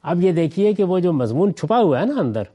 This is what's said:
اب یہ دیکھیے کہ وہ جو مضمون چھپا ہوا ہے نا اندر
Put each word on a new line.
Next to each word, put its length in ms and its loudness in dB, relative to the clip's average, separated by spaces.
اب 180 0
یہ 100 4
دیکھیے 420 0
کہ 100 0
وہ 160 0
جو 140 0
مضمون 420 0
چھپا 240 -2
ہوا 220 2
ہے 40 -2
نا 140 -4
اندر 240 -2